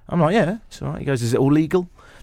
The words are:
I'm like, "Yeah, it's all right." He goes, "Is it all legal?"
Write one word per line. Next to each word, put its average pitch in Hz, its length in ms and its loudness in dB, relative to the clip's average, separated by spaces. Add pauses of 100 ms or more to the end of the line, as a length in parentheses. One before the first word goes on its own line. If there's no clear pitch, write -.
I'm 175 140 0
like, 151 120 2
"Yeah, 214 240 0 (100)
it's - 140 -20
all 139 80 -6
right." - 100 -8
He 139 60 -10
goes, 135 160 -2
"Is 117 120 0
it 120 60 2
all 135 120 4
legal?" 160 380 0 (340)